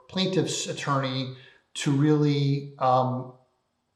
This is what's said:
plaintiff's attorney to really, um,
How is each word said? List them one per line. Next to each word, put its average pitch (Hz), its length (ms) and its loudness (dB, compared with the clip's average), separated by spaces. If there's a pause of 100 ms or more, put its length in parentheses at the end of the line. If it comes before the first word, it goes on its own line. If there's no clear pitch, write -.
plaintiff's - 580 -2
attorney 131 680 -4 (400)
to - 160 -2
really, 143 880 2
um, 127 540 0 (640)